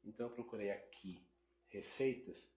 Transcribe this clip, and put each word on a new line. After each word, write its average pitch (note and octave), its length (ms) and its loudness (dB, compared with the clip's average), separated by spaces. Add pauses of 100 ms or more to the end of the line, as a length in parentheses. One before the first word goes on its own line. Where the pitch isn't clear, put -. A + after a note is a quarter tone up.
Então A#2+ 240 -2
eu A#2+ 60 -4
procurei G#2+ 360 2
aqui F#2 560 -4 (420)
receitas - 880 2